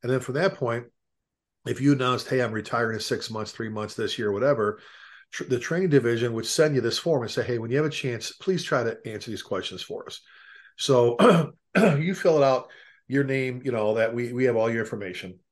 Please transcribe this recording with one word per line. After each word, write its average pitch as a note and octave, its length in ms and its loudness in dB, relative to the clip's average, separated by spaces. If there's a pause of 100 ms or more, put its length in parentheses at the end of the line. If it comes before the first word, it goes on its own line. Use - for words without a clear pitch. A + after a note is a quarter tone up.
And A#2+ 80 -6
then B2+ 120 0
from B2+ 140 -8
that F#3 200 0
point, A#2+ 300 -4 (800)
if A#2+ 140 -4
you C#3 100 4
announced, B2+ 380 0
"Hey, C3 120 2
I'm A#2 120 -2
retiring A2+ 420 -2
in G#2+ 60 -6
six - 280 -4
months, G#2+ 220 -6
three A2+ 160 -8
months, G#2+ 280 -6
this G#2+ 220 -4
year, G#2+ 140 -2
whatever," G#2+ 480 0 (540)
tr-, - 100 -8
the B2 160 -2
training F3 300 -2
division A#2+ 440 2
would A2+ 120 -4
send D3+ 300 2
you B2+ 60 2
this A2+ 160 0
form D3 260 0
and G#2+ 80 -8
say, B2 120 -2
"Hey, A#2 160 -2
when A2+ 100 -8
you B2 60 -2
have D3+ 100 2
a D3+ 40 -2
chance, A#2+ 420 -6
please F3+ 320 -2
try C3 200 0
to A2+ 220 -2
answer G#2+ 240 -10
these G#2 140 -8
questions F#2 380 -6
for - 260 -10
us." - 140 -16 (560)
So C#3+ 760 4 (220)
<clears throat> - 0 - (240)
you F3+ 160 -2
fill E3 260 4
it C#3 40 6
out, C3 240 2 (400)
your C#3 160 2
name, C3 400 -4
you B2+ 80 -2
know, G#2+ 220 2
that A2+ 200 0
we, A#2+ 160 -4
we B2 140 0
have A#2+ 100 4
all A2+ 160 2
your A2+ 100 -2
information. G2 560 -8 (140)